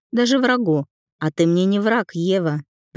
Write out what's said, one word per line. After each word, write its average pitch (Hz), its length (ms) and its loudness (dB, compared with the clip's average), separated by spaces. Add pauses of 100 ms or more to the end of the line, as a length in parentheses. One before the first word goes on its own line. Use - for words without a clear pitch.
(120)
даже 240 260 0
врагу. 240 480 0 (320)
А 156 120 -2
ты 165 160 0
мне 175 200 2
не 202 120 0
враг, 220 360 -2
Ева", 170 480 -2 (340)